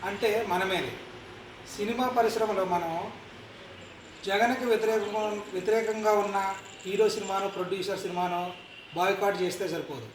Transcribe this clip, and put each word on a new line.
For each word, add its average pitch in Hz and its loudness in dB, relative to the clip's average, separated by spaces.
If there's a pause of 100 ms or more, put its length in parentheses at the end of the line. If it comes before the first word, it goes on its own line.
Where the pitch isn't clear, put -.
అంటే 208 2
మన 185 2
మీదే. 170 0 (840)
సినిమా 233 0
పరిశ్రమలో 220 2
మనం 175 -2 (1120)
జగన్కి 240 4
వ్యతిరేకంగా, 214 2 (120)
వ్యతిరేకంగా 214 2
ఉన్న 196 2 (300)
హీరో 196 4
సినిమాను, 196 -2
ప్రొడ్యూసర్ 185 -2
సినిమాను 180 -2 (420)
బాయ్‌కాట్ 190 2
చేస్తే 180 0
సరిపోదు. 143 -4